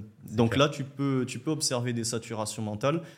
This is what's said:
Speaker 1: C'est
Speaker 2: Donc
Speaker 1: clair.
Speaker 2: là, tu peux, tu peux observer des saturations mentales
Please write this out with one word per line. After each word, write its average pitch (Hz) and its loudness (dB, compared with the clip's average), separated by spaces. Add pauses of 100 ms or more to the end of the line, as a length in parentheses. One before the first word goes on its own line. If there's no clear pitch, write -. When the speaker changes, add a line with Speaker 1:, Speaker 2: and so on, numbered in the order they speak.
(260)
Speaker 1:
C'est 110 -8
Speaker 2:
Donc 113 6
Speaker 1:
clair. 135 6
Speaker 2:
là, 147 0
tu 139 -6
peux, 135 0
tu 123 -8
peux 156 -4
observer 123 0
des 117 -2
saturations 110 -4
mentales 139 0 (160)